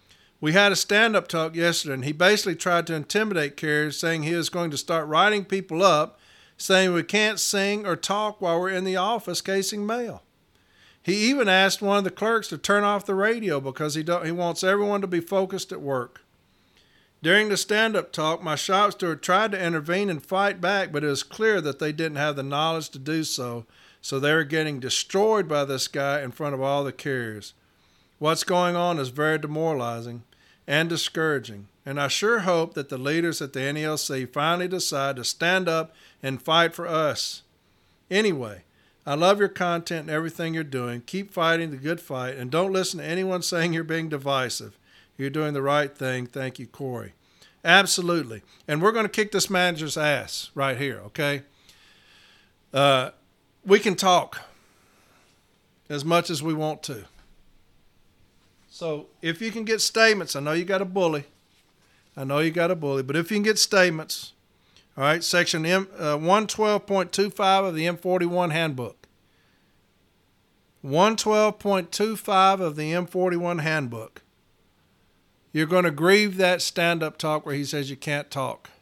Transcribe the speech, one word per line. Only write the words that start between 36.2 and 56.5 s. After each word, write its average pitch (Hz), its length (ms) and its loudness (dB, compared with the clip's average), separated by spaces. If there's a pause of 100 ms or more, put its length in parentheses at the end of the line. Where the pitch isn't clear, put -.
and 135 200 -6
fight 165 320 4
for 170 140 -8
us. 156 560 -2 (680)
Anyway, 143 520 0 (420)
I 143 80 -2
love 185 260 4
your 196 80 4
content 170 540 -2
and 156 80 -12
everything 160 440 -4
you're 160 100 -4
doing. 120 420 -6
Keep 196 260 -8
fighting 165 400 0
the 135 60 -10
good 160 240 -4
fight, 127 340 -8
and 123 160 -8
don't 190 220 2
listen 185 260 -2
to 147 60 -10
anyone 180 360 -2
saying 170 300 0
you're 165 120 -2
being 160 260 -4
divisive. 131 680 -2 (400)
You're 135 120 -4
doing 151 240 -2
the 139 80 -2
right 139 340 2
thing. 127 320 -4
Thank 131 320 -8
you, 120 80 -14
Corey. 120 460 -10 (500)
Absolutely. 170 800 4 (260)
And 151 140 0
we're 208 100 6
gonna 220 180 0
kick 208 220 0
this 190 180 0
manager's 175 460 0
ass 147 580 -2
right 135 240 0
here, 123 280 -6
okay? 143 380 -4 (1300)
Uh, 135 380 4 (560)
we 208 120 8
can 202 160 0
talk 180 440 2 (1500)
as 147 160 -6
much 170 240 2
as 147 120 -4
we 160 120 -2